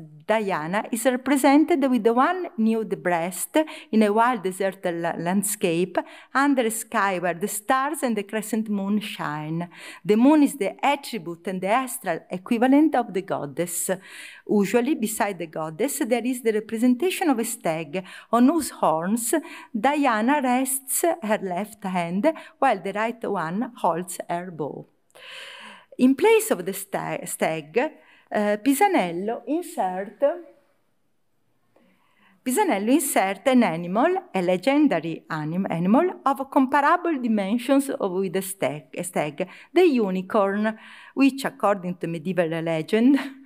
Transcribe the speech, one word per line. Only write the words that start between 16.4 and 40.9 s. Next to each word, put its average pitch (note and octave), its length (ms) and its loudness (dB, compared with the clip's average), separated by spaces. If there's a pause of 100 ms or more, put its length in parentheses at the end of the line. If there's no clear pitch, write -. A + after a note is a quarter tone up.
the A3+ 100 2
representation A#3+ 760 0
of A#3+ 100 2
a A3+ 60 -2
stag, E3 600 -4 (280)
on A#3+ 160 6
whose D#4 220 0
horns F#3 640 0 (440)
Diana C4 640 2
rests C4 640 -2 (180)
her G#3 200 0
left F#3 420 -6
hand, F#3 480 0 (260)
while B3 220 2
the G3 120 -6
right A3+ 320 -4
one G3 520 -4
holds F3+ 420 -2 (100)
her F3 240 -6
bow. D3+ 340 -8 (1120)
In C4 160 6
place A4 360 4
of F3+ 140 0
the F#3+ 80 -4
sta-, D#3+ 520 -6
stag, D#3+ 540 -4 (560)
uh, G#3 300 0
Pisanello A#3+ 840 0
insert, G#3+ 760 -4 (2250)
Pisanello B3 440 0
insert G#3 580 2
an B3+ 160 6
animal, F#3+ 540 0 (180)
a F#3+ 80 0
legendary F#3 880 2
anim-, D#3+ 400 -4
animal G#3 400 4 (160)
of C4+ 240 -2
comparable D4 720 2
dimensions A#3+ 680 0
of, - 200 -2
with F#3 240 -2
a F#3+ 80 0
stag, - 420 -6 (140)
a F3 60 -6
stag, D3+ 420 -4 (260)
the F4+ 140 6
unicorn, G3+ 920 0 (380)